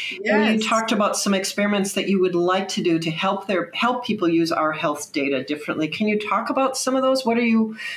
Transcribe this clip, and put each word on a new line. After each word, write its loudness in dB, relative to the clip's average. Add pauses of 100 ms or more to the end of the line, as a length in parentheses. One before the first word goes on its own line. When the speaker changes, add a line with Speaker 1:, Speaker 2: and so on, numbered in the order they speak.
(240)
Speaker 1:
And 4
you 2
Speaker 2:
Yes. -2
Speaker 1:
talked 0
about 2
some 0
experiments 0
that -4
you 4
would 2
like 2
to -4
do 2
to -4
help -2
their, -2
help 0
people 0
use 2
our 0
health -4
data 0
differently. -4
Can -2
you 2
talk -2
about 0
some -2
of 0
those? 2
What 0
are 2
you, 2 (200)